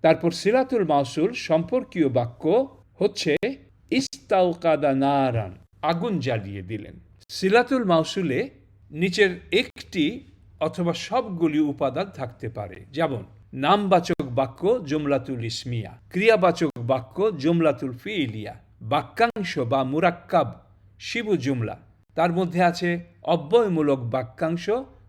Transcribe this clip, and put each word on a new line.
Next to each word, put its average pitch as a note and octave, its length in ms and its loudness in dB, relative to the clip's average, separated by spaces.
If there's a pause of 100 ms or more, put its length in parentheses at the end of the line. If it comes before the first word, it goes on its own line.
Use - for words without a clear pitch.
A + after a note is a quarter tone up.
তারপর D#3+ 280 4
সিলাতুল A#3+ 520 0
মাউসুল D3+ 460 2 (120)
সম্পর্কীয় E3+ 640 0
বাক্য A#2+ 360 -2 (520)
হচ্ছে F#3+ 360 0 (580)
ইস্তাওকাদা E3+ 1040 2
নারান, C3+ 580 2 (300)
আগুন E3+ 360 0
জ্বালিয়ে G2+ 440 -4
দিলেন। G2+ 320 -10 (360)
সিলাতুল A#3+ 540 2
মাউসুলে E3 560 0 (500)
নিচের F#3 400 2 (220)
একটি - 520 0 (560)
অথবা E3 340 -2
সবগুলি F3 680 0 (120)
উপাদান C#3 420 -2
থাকতে B2+ 340 -10
পারে, G2+ 300 -10 (140)
যেমন C#3 300 -2 (420)
নামবাচক F3+ 680 2
বাক্য B2 300 -2 (240)
জুমলাতুল C3+ 580 -2
ইসমিয়া, A2+ 480 -8 (180)
ক্রিয়াবাচক F3+ 640 2 (140)
বাক্য B2+ 300 -2 (220)
জুমলাতুল D3 540 0
ফিইলিয়া, A#2+ 640 -6 (280)
বাক্যাংশ F3 760 -2
বা C3+ 260 0
মুরাক্কাব D#3+ 640 0 (520)
শিবু G#3+ 360 -2
জুমলা, B2 400 -2 (400)
তার E3+ 160 2
মধ্যে F3 300 -2
আছে F3 280 2 (340)
অব্যয়মূলক D#3+ 760 2 (100)
বাক্যাংশ D#3+ 540 -4 (440)